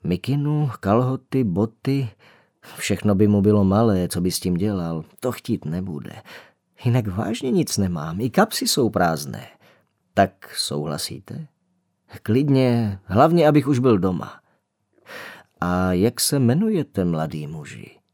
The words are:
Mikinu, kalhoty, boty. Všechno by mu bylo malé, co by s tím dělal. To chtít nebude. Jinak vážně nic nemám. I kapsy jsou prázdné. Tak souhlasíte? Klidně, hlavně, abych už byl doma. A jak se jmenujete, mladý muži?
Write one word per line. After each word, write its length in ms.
Mikinu, 760
kalhoty, 640
boty. 680
Všechno 380
by 120
mu 140
bylo 220
malé, 440
co 140
by 100
s 80
tím 140
dělal. 500
To 120
chtít 340
nebude. 500
Jinak 220
vážně 440
nic 260
nemám. 440
I 80
kapsy 380
jsou 220
prázdné. 580
Tak 420
souhlasíte? 920
Klidně, 800
hlavně, 440
abych 200
už 120
byl 180
doma. 420
A 320
jak 280
se 180
jmenujete, 680
mladý 420
muži? 520